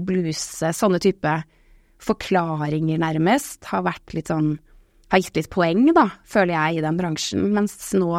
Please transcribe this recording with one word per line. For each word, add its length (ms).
bluse.» 680
Sånne 300
type 420
forklaringer 960
nærmest 680
har 180
vært 320
litt 120
sånn, 300
har 80
gitt 160
litt 140
poeng 440
da, 160
føler 300
jeg, 220
i 40
den 160
bransjen. 540
Mens 240
nå 260